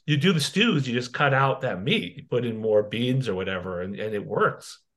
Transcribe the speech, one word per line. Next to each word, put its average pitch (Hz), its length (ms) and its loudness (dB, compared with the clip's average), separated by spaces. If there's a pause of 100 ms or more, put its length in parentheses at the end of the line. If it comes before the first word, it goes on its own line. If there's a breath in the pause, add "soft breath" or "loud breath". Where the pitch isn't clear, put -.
you 151 140 2
do 180 160 4
the 156 60 2
stews, 180 460 2
you 120 60 -4
just 120 220 -2
cut 143 180 4
out 135 300 2
that 98 200 -4
meat, 156 340 -2
you 143 120 -16
put 123 160 0
in 110 140 -4
more 107 240 4
beans 120 440 0
or 101 80 -2
whatever, 92 460 -4
and, 95 180 -8
and 110 160 -6
it 104 120 -4
works. - 540 -2 (160)